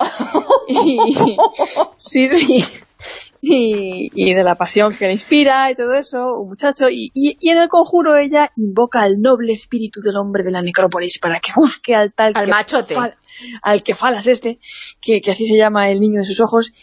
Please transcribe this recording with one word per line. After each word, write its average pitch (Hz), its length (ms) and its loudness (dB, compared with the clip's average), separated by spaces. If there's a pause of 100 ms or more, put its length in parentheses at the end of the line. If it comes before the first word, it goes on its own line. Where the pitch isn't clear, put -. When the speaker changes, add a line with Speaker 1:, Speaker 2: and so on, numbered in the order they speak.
Speaker 1:
<laughs> - 40 -4 (640)
Y, 262 280 2 (1000)
sí, - 320 0
sí. 269 340 2 (800)
Y, 214 720 -2
y 185 200 0
de 185 100 2
la 175 100 2
pasión 208 400 0
que 202 120 -4
le 185 60 0
inspira 269 580 2
y 254 40 -4
todo 247 200 -4
eso, 277 240 -4 (240)
un 196 80 -12
muchacho, 269 400 -2
y, 240 240 -6
y, 285 260 -2
y 339 80 0
en 330 80 4
el 339 120 2
conjuro 330 500 2
ella 285 360 2
invoca 220 460 -2
al 196 180 2
noble 233 360 2
espíritu 214 480 -8
del 202 160 -2
hombre 202 260 -4
de 185 60 -4
la 180 100 -4
necrópolis 180 600 -2
para 170 200 -4
que - 160 -10
busque 240 380 2
al 208 180 2
tal 220 220 0
Speaker 2:
Al 202 100 -2
Speaker 1:
que 196 60 -2
Speaker 2:
machote. 214 440 -2
Speaker 1:
fal-, 240 200 -4 (480)
al 202 200 0
Kefalas 220 440 -2
este, 240 320 0 (420)
que, 220 220 0
que - 80 -2
así 220 160 -2
se 214 100 2
llama 208 340 2
el 196 100 0
niño 214 180 0
de 196 60 -2
sus 196 160 -6
ojos. 226 300 0 (120)